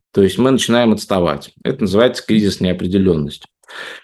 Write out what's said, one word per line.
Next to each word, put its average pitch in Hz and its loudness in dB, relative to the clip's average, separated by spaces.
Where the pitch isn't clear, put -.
То 104 2
есть 95 2
мы 123 2
начинаем 117 2
отставать. 90 -2
Это - -6
называется 110 0
кризис 107 0
неопределенности. 90 -2